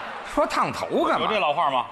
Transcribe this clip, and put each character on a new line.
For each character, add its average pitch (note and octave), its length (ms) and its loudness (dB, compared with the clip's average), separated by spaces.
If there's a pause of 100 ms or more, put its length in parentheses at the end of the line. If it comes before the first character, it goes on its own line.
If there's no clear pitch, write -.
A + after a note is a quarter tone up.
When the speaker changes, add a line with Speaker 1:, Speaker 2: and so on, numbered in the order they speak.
(340)
Speaker 1:
说 D4+ 140 2
烫 F3+ 240 0
头 E3+ 340 0
干 A#3 140 2
嘛？ D#3+ 60 0
Speaker 2:
有 G#3+ 60 0
这 G#3+ 80 2
老 D#3 140 2
话 D#3 160 2
吗？ B2 220 0